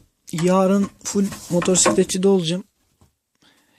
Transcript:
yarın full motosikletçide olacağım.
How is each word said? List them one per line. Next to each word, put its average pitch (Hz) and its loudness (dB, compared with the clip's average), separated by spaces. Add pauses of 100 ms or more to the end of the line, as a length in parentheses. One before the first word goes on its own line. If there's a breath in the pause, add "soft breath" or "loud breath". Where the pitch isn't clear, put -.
(320)
yarın 185 0 (140)
full 202 -2 (240)
motosikletçide 180 0
olacağım. 185 0 (1160 soft breath)